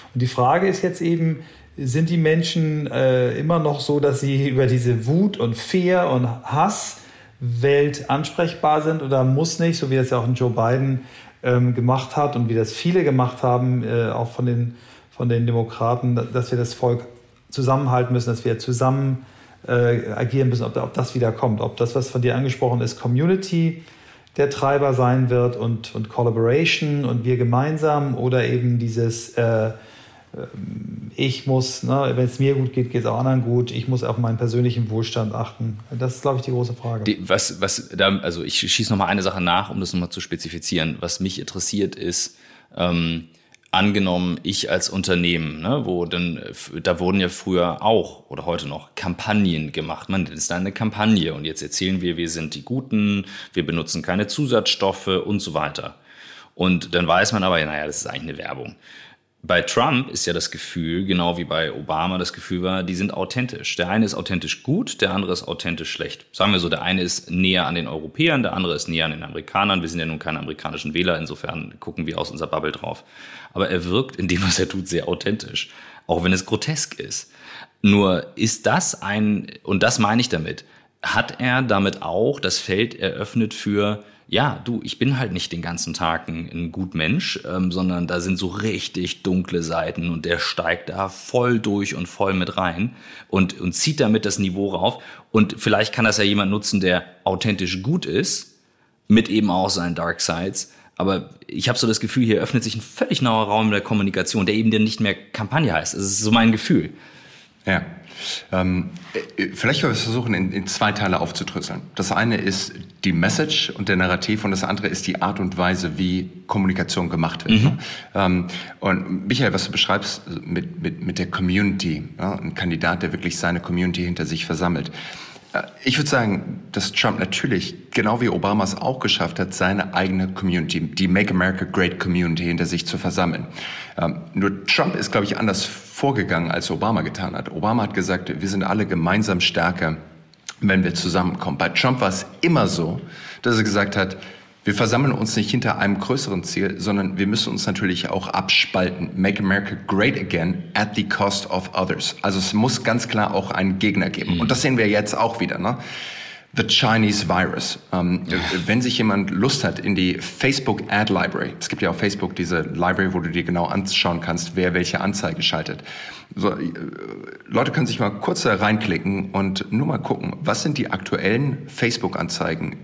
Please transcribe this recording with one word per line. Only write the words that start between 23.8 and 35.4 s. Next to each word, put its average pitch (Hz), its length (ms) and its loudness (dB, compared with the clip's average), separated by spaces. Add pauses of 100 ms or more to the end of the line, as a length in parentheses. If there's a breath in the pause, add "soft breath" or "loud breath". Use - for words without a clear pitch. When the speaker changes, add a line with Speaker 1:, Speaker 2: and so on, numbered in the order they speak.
Speaker 1:
der 143 140 4
Treiber 139 420 2
sein 127 380 4
wird 123 260 4
und, 113 380 -4
und 110 140 -4
Collaboration 135 960 2
und 120 200 0
wir 127 120 2
gemeinsam 143 800 2
oder 127 280 2
eben 120 320 2
dieses, 113 520 -2
äh, 113 400 2 (680 loud breath)
ähm, - 800 -10
ich 135 300 -2
muss, 131 360 0
ne, 131 320 2
wenn 127 100 2
es 120 140 -2
mir 139 160 4
gut 131 180 0
geht, 120 200 0
geht's 117 120 0
auch 113 140 0
anderen 127 240 4
gut, 120 300 2
ich 120 160 -4
muss 127 160 2
auf 117 120 0
meinen 117 220 2
persönlichen 120 500 2
Wohlstand 110 460 -2
achten. 110 460 -6 (100)